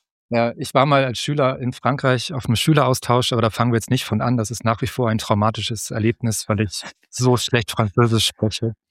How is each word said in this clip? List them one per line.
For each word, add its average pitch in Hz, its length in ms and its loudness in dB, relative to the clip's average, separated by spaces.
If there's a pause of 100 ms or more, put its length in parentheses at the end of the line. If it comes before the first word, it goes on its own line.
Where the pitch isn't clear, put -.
(300)
ja, 117 280 0
ich 143 160 -8
war 131 100 6
mal 139 200 4
als 123 140 -4
Schüler 143 400 0
in 127 140 -4
Frankreich 131 600 0
auf 135 100 -6
einem 117 120 0
Schüleraustausch, 127 760 2
aber 120 80 0
da 113 80 2
fangen 120 240 0
wir 113 60 2
jetzt - 120 -4
nicht 131 140 0
von 107 160 -2
an. 120 160 0
Das 110 140 -2
ist 110 120 -8
nach 113 200 0
wie 117 40 0
vor 120 220 -2
ein 110 80 2
traumatisches 107 760 -2
Erlebnis, 113 580 -2
weil 107 120 0
ich 104 240 -4 (240)
so 123 300 2
schlecht - 320 0
Französisch 113 560 2
spreche. 107 480 -4 (160)